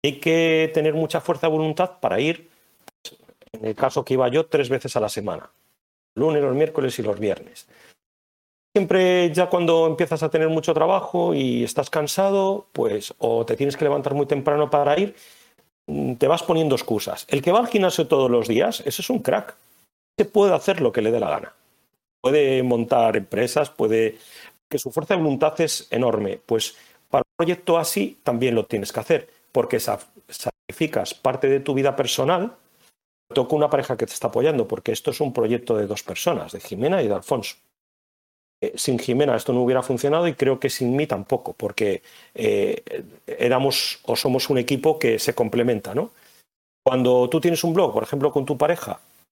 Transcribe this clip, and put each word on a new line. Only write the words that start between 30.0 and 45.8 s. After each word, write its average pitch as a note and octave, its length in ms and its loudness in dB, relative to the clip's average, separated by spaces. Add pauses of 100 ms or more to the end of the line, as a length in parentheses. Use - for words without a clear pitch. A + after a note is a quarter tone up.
sacrificas - 840 -6
parte C3+ 340 0
de C#3 120 4
tu C#3 140 -4
vida C3+ 200 2
personal. D#3 600 -2 (800)
Toca C#3 220 0
una D3 140 2
pareja C3 260 0
que A2+ 100 -4
te - 60 -16
está - 160 -6
apoyando, B2+ 400 0
porque G#2+ 240 -4
esto - 180 -4
es A#2+ 100 -8
un C#3 120 -2
proyecto A#2 440 0
de G#2 120 -2
dos G#2 160 -8
personas, F2+ 480 -4
de G2 80 -12
Jimena D3 420 -2
y A2 60 0
de G2+ 60 0
Alfonso. G#2+ 420 -4 (1080)
Eh, G#2 140 -4
sin B2 240 -2
Jimena B2+ 340 2
esto A2+ 180 -2
no B2 100 2
hubiera B2+ 200 2
funcionado D3 460 0
y C#3 60 -4
creo C3 260 0
que - 100 0
sin B2 240 -2
mí D3 140 0
tampoco, G#2 440 -4
porque, G2 500 -4 (340)
eh, G#2 480 0 (420)
éramos B2+ 800 0
o A#2+ 100 -2
somos B2+ 340 -2
un C3+ 100 2
equipo C#3 420 0
que A2+ 180 0
se - 160 -4
complementa, A#2 580 -2